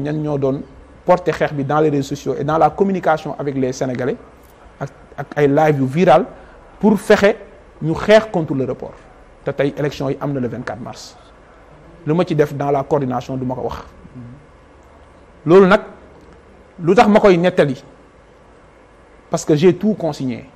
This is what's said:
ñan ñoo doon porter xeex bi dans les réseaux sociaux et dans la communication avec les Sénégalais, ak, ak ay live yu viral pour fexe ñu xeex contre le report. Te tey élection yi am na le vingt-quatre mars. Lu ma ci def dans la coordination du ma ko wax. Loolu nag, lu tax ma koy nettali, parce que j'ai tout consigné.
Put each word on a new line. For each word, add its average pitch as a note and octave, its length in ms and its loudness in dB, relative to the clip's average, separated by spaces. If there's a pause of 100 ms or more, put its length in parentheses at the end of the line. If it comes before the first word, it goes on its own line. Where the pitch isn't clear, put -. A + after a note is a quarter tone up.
ñan D3+ 100 -4
ñoo D3+ 240 -4
doon C3+ 240 -2 (440)
porter F3 280 2
xeex D3 200 -4
bi C#3 100 -4
dans D3 160 0
les D#3 100 2
réseaux C#3+ 260 -2
sociaux C#3 240 -6
et C#3 40 -4
dans D#3 140 -2
la D#3 120 4
communication E3+ 720 -2
avec C#3+ 160 -6
les C3 160 -2
Sénégalais, C3 460 -6 (640)
ak, C#3 100 -10 (280)
ak C#3+ 100 -12 (100)
ay D3 100 4
live D3+ 320 2
yu C3 60 0
viral E3+ 400 4 (540)
pour G#3+ 200 2
fexe G3+ 360 2 (460)
ñu D#3 120 -2
xeex G#3+ 380 4
contre D#3+ 240 -2
le C3 100 -2
report. - 260 -10 (540)
Te D3 60 -4
tey C#3+ 260 -2
élection C#3 320 -4
yi C#3 100 -4
am D3 140 -6
na C3+ 80 -4
le B2 80 -4
vingt-quatre A#2 320 -10
mars. - 340 -18 (920)
Lu D3+ 80 0
ma F3 120 2
ci E3+ 100 -4
def D3 180 2
dans C#3+ 180 -4
la C#3 120 0
coordination C3 540 -4
du C3 80 -6
ma B2+ 100 -6
ko A#2+ 60 -10
wax. A#2 160 -6 (1700)
Loolu F#3 220 8
nag, F#3+ 140 4 (1000)
lu E3+ 100 2
tax F#3 140 6
ma G#3 140 4
koy F#3+ 160 6
nettali, E3+ 440 0 (1500)
parce - 160 -4
que D#3+ 100 2
j'ai E3+ 180 4
tout G3+ 200 -2
consigné. C3+ 520 -8 (100)